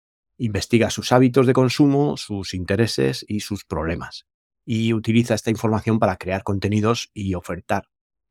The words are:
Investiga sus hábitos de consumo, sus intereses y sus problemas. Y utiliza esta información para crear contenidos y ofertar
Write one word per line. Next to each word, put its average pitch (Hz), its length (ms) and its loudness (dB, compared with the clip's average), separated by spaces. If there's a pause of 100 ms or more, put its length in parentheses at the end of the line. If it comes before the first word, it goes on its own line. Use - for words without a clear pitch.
(380)
Investiga 107 520 0
sus - 220 -4
hábitos 127 340 4
de 131 80 4
consumo, 139 640 2
sus 98 340 -8
intereses 110 720 -2
y 104 140 -6
sus - 240 -8
problemas. 85 600 -6 (400)
Y 113 260 0
utiliza 113 400 2
esta 110 180 0
información 110 480 0
para 101 180 2
crear 95 260 -6
contenidos 104 720 0
y 98 180 -4
ofertar 90 560 -6 (420)